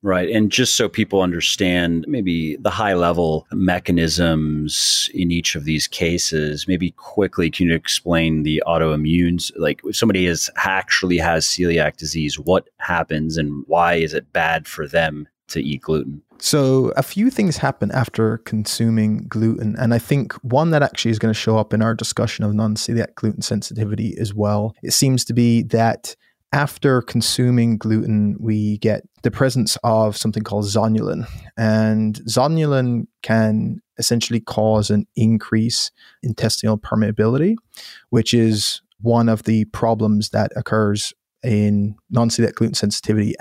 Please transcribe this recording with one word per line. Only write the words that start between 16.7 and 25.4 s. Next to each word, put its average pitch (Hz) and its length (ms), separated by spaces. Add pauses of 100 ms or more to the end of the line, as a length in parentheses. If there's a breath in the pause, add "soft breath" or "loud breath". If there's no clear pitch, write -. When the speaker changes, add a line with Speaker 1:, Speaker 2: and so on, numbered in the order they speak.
Speaker 2:
a 139 80
few 233 280
things 190 260
happen 131 320
after 117 480
consuming 110 920
gluten. 110 500
And 120 180
I 123 40
think - 340 (100)
one 135 260
that 151 140
actually - 280
is 110 80
gonna 110 140
show 110 240
up 107 160
in 107 80
our 113 140
discussion 110 500
of 104 80
non-celiac 110 640
gluten - 260
sensitivity 107 800
as 92 120
well, 104 520
it - 80
seems 131 340
to - 80
be 117 300